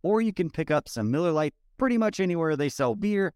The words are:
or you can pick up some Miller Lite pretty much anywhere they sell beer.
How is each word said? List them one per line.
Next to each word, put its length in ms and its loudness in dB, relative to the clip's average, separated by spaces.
or 180 2
you 120 0
can 180 -2
pick 200 -4
up 180 0
some 220 -2
Miller 200 2
Lite 240 0
pretty 200 2
much 200 0
anywhere 380 0
they 120 0
sell 280 0
beer. 400 0